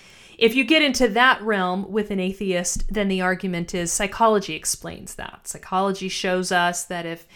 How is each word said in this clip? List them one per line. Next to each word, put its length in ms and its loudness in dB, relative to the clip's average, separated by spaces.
If 140 4
you 100 2
get 160 4
into 280 4
that 340 4
realm 500 0
with 180 -2
an 80 -2
atheist, 720 -2
then 180 0
the 120 0
argument 540 -2
is 180 -2
psychology 600 2
explains 640 -8
that. 300 -14
Psychology 640 -2
shows 420 -2
us 340 2
that 200 -8
if 320 -10